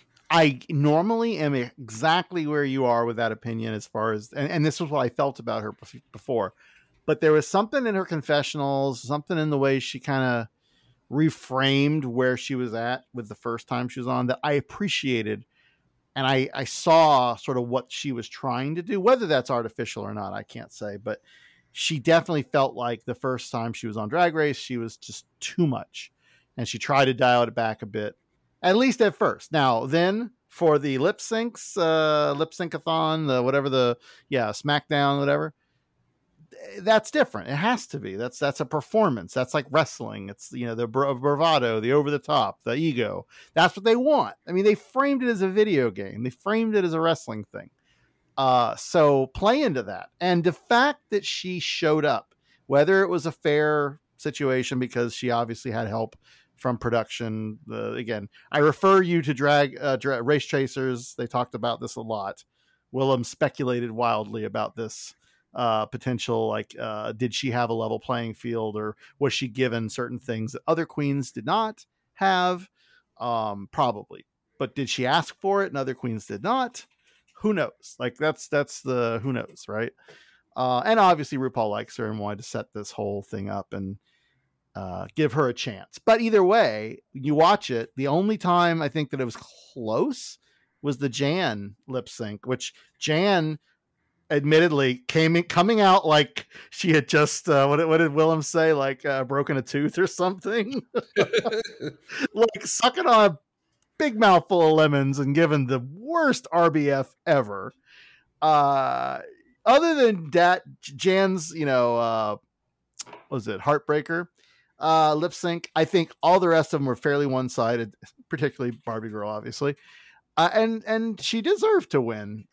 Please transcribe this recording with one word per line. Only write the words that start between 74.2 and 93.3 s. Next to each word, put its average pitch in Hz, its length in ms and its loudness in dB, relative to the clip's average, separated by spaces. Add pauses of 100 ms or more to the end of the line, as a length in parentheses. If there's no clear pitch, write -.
But 131 160 -4
did 135 160 -4
she 123 160 -2
ask 156 320 0
for 196 240 0
it 190 40 -4
and 139 100 -10
other 131 180 -4
queens 113 320 -8
did 104 160 -8
not? 240 420 -4 (560)
Who 214 120 0
knows? - 460 -6
Like, 123 180 -6
that's, 151 300 -4
that's 143 340 -4
the 120 400 -2
who 135 100 -4
knows, - 360 -8
right? 110 240 -6 (640)
Uh, 127 240 0
and 220 200 2
obviously 160 380 4
RuPaul 123 320 -2
likes 104 280 -8
her 113 120 -4
and 110 80 -6
wanted 104 220 -6
to 127 40 -16
set - 300 -10
this 104 160 -12
whole 104 320 -6
thing 101 260 -10
up 101 260 -8
and, 98 240 -8 (760)
uh, 95 320 -10 (100)
give 151 180 0
her 143 140 2
a 120 60 -2
chance. - 500 -12
But 226 180 4
either 220 220 4
way, 127 600 0 (100)
you 139 220 -4
watch 175 340 4
it, 117 260 -4
the 135 120 -4
only 196 320 0
time 175 420 2
I 147 80 -2
think 151 220 -4
that 135 100 -4
it 127 40 -2
was 113 120 -8
close - 1000 -6 (420)
was 139 160 -4
the 139 120 -4
Jan 120 640 -4 (120)
lip 127 220 -8
sync, 104 380 -10
which 127 260 -4 (240)
Jan 160 640 0 (720)